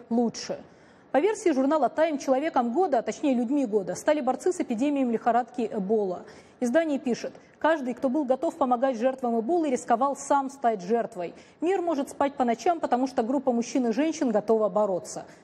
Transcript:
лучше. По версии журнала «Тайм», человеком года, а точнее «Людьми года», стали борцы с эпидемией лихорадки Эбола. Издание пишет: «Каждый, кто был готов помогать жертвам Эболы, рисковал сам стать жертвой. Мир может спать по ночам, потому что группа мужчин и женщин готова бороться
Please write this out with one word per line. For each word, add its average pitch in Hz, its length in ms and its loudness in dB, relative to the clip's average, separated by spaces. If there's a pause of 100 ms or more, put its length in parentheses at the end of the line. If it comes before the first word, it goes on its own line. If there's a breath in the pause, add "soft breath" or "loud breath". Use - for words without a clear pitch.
лучше. 233 500 -2 (520 loud breath)
По 262 80 4
версии 370 340 2
журнала 269 340 2
«Тайм», 311 320 0
человеком 262 540 0
года, 294 260 2
а - 20 0
точнее 262 320 0
«Людьми 254 320 0
года», 202 300 -2
стали 302 240 0
борцы 262 320 0
с - 80 -2
эпидемией 269 500 0
лихорадки 233 640 0
Эбола. 196 520 -2 (340 loud breath)
Издание 285 400 2
пишет: - 340 -4 (240 loud breath)
«Каждый, 294 360 0
кто 269 160 -2
был 285 160 -2
готов 262 320 -2
помогать 247 420 2
жертвам 247 400 0
Эболы, 311 320 0
рисковал 247 460 0
сам 277 320 0
стать 226 340 -2
жертвой. 185 500 -4 (280 loud breath)
Мир 370 200 0
может 302 280 -2
спать 277 260 -2
по - 80 0
ночам, 247 380 0
потому 262 260 0
что 254 160 -2
группа 262 300 0
мужчин 233 340 0
и 226 60 2
женщин 302 360 0
готова 214 380 2
бороться 190 580 -2 (180 loud breath)